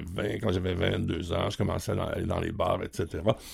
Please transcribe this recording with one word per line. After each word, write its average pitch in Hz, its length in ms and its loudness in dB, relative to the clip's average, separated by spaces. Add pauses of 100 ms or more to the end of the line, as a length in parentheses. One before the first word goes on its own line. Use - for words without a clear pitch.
(120)
vingt, - 300 -2
quand 107 100 2
j'avais 92 220 2
vingt-deux 92 600 0
ans, 90 180 2
je - 60 -6
commençais 92 340 0
à 98 140 0
aller 92 200 -2
dans 90 140 0
les 85 120 0
bars, 95 300 2
et 92 100 -4
cetera. 90 460 0 (160)